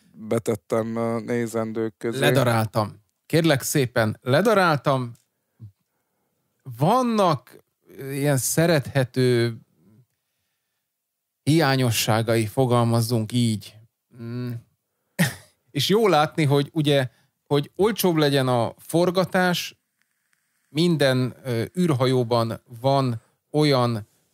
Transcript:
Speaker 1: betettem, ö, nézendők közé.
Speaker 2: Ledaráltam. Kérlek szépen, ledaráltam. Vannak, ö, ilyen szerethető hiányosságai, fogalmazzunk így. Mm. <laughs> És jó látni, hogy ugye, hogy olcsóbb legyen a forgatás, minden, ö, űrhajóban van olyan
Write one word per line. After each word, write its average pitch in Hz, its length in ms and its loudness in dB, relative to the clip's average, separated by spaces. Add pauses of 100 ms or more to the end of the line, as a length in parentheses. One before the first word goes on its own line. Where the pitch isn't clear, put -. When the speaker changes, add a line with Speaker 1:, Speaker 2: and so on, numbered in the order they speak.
(120)
Speaker 1:
betettem, 113 840 -4
ö, 117 240 -4
nézendők 113 800 -6
közé. 123 220 -6
Speaker 2:
Ledaráltam. 117 840 0 (240)
Kérlek 156 360 2
szépen, 117 600 0
ledaráltam. 151 880 0 (1700)
Vannak, 208 840 0 (340)
ö, 135 140 -12
ilyen 143 260 0
szerethető 127 1200 0 (1900)
hiányosságai, 117 1000 2
fogalmazzunk 117 880 0
így. 113 440 -2 (460)
Mm. 123 300 -10 (640)
<laughs> - 560 -6
És 139 180 -2
jó 214 180 4
látni, 156 360 2
hogy 143 300 2
ugye, 143 360 0 (340)
hogy - 320 -2
olcsóbb 190 400 0
legyen 143 320 2
a 120 300 0
forgatás, 180 1000 -2 (920)
minden, 143 760 0
ö, 117 200 -4 (160)
űrhajóban 123 840 0 (200)
van 135 400 0 (300)
olyan 123 560 0 (260)